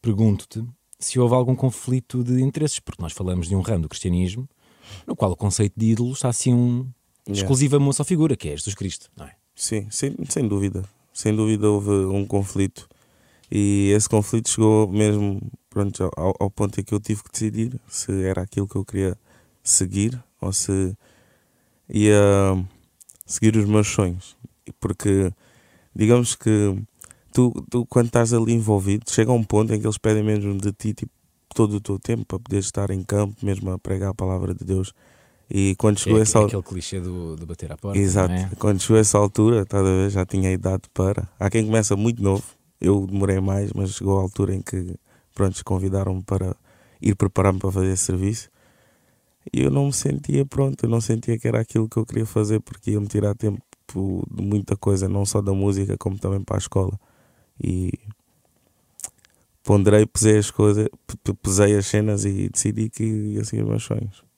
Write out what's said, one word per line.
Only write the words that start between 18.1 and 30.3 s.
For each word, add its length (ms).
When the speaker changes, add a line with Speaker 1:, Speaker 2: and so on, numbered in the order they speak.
Speaker 2:
era 180
aquilo 260
que 80
eu 80
queria 340
seguir 580
ou 100
se 420
ia 320
seguir 300
os 80
meus 240
sonhos. 480
Porque, 540
digamos 400
que 420
tu, 220
tu, 160
quando 220
estás 260
ali 180
envolvido, 580
chega 220
a 20
um 120
ponto 280
em 60
que 80
eles 100
pedem 280
mesmo 340